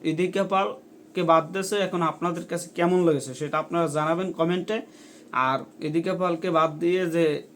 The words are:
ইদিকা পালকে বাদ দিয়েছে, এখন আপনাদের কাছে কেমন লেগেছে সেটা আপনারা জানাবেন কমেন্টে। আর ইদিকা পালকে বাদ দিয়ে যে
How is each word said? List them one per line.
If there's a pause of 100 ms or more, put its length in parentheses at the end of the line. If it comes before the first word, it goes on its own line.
ইদিকা
পালকে
বাদ
দিয়েছে,
এখন
আপনাদের
কাছে
কেমন (100)
লেগেছে
সেটা
আপনারা
জানাবেন
কমেন্টে। (520)
আর (280)
ইদিকা
পালকে
বাদ
দিয়ে
যে (140)